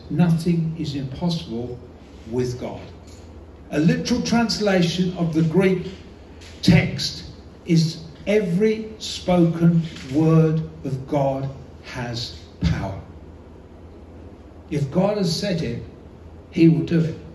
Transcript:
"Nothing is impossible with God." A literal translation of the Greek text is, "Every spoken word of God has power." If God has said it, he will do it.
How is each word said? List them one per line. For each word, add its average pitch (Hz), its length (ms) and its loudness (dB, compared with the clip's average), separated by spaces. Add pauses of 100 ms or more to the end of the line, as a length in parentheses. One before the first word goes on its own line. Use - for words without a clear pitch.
(100)
"Nothing 165 680 2
is 139 160 -6
impossible 131 840 -6 (520)
with 123 280 -4
God." 120 220 -10 (880)
A 147 80 -2
literal 233 440 2
translation 185 920 2
of 165 180 -2
the 160 80 2
Greek 175 480 2 (720)
text - 640 2 (420)
is, 165 320 2 (280)
"Every 208 600 2 (120)
spoken 170 840 2 (320)
word 160 480 4 (220)
of 131 240 -6
God 135 400 0 (340)
has 120 520 -8 (260)
power." 110 400 -2 (1700)
If 143 200 -4
God 202 280 2
has 170 160 0
said 185 280 -2
it, 117 200 -6 (680)
he 165 180 6
will 143 160 4
do 170 160 2
it. 143 180 -2 (160)